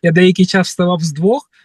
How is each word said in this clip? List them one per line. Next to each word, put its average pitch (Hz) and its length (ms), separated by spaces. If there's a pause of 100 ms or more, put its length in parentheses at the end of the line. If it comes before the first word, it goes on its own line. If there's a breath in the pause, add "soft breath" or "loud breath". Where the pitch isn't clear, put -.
Я 170 100
деякий 180 340
час 185 220
вставав 180 320
з 160 120
двох, 196 380 (140 soft breath)